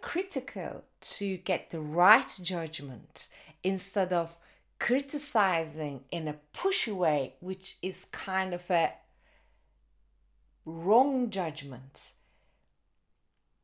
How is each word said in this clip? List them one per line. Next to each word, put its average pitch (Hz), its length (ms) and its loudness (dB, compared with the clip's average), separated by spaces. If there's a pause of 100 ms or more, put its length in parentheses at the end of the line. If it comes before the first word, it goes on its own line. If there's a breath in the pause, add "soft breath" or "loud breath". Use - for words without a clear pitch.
critical - 840 -6 (160)
to 196 360 -4
get 180 340 -4
the 165 100 -6
right 175 600 6
judgment 156 880 -6 (340 loud breath)
instead 190 500 0
of 170 240 0 (440 soft breath)
criticizing 170 1300 0
in 160 160 -2
a 151 140 -4 (120)
pushy 370 400 0
way, 156 460 2
which 185 420 -8
is 185 260 -6
kind 190 460 -4
of 180 160 -8
a 170 260 4 (1700)
wrong 226 680 2
judgment. 139 840 -8 (1500)